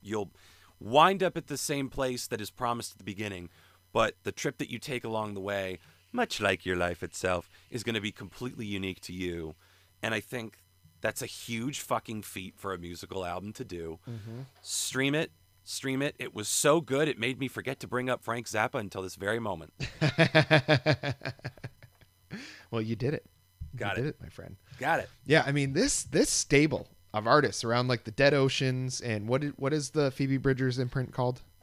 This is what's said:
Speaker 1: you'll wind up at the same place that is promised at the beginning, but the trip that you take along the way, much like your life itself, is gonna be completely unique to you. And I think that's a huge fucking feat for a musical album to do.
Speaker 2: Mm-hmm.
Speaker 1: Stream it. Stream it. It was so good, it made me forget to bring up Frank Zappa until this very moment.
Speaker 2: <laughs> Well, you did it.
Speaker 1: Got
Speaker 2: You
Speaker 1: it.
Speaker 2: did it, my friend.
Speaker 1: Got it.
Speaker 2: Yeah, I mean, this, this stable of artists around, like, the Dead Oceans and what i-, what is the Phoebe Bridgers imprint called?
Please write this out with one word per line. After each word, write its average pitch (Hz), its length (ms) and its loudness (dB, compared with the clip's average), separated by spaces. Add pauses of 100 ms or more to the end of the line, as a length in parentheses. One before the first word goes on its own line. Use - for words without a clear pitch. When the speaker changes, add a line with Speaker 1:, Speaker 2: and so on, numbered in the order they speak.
Speaker 1:
you'll 101 300 -4 (500)
wind 165 420 4
up 175 140 -2
at 160 100 -8
the 143 100 -6
same 139 320 -4
place 131 380 -4
that 107 140 -6
is 101 100 -8
promised 120 400 -4
at - 60 -20
the 95 80 -20
beginning, 95 440 -6 (440)
but 113 300 4
the 101 100 -4
trip - 240 -4
that - 120 -6
you 113 100 -8
take 123 260 -6
along 110 280 -2
the 98 60 -6
way, 95 400 -2 (320)
much 240 300 -2
like 98 240 2
your 92 100 2
life 87 260 0
itself, 90 480 -2 (200)
is 113 140 -8
gonna 113 180 -2
be 101 100 -4
completely 117 540 -10
unique 98 340 -4
to - 140 -12
you. 85 420 -6 (460)
And 110 120 -2
I 110 60 0
think 113 400 -10 (400)
that's - 220 -4
a 123 40 -4
huge 117 560 -6
fucking 110 400 -4
feat 95 360 -10
for 98 160 -6
a 92 40 -4
musical 87 480 -8
album 92 260 -6
to 123 140 -12
do. 85 340 -8 (100)
Speaker 2:
Mm-hmm. 113 340 -12 (180)
Speaker 1:
Stream - 520 0
it. 156 200 -2 (320)
Stream 135 360 -2
it. 147 160 -2
It - 160 -10
was 104 140 -6
so 151 320 6
good, 143 300 2
it - 100 -4
made 120 200 0
me 127 100 -2
forget 123 320 -6
to 120 60 -10
bring 123 220 0
up 120 140 -2
Frank 117 240 -4
Zappa 110 320 0
until 101 220 -4
this 95 140 -6
very 104 240 0
moment. 92 340 -4 (260)
Speaker 2:
<laughs> 151 1120 4 (1600)
Well, 117 100 0
you 113 140 -2
did 127 180 0
it. - 100 -4 (520)
Speaker 1:
Got 101 220 -2
Speaker 2:
You 113 40 0
Speaker 1:
it. 131 40 -2
Speaker 2:
did 156 100 -2
it, - 60 -20
my - 80 -12
friend. - 260 -14 (240)
Speaker 1:
Got 143 220 2
it. - 80 -10 (180)
Speaker 2:
Yeah, 151 180 6
I 139 60 0
mean, 139 220 2
this, 233 320 2
this 196 260 2
stable 139 560 4 (260)
of 107 140 0
artists 139 360 6
around, 120 240 2
like, 123 180 0
the - 40 -8
Dead 139 240 6
Oceans 131 640 2
and 107 280 -2
what 131 160 2
i-, 143 140 -2
what 135 160 0
is 147 180 -2
the 147 180 4
Phoebe 135 280 2
Bridgers 127 420 2
imprint 123 320 -2
called? 127 320 0 (200)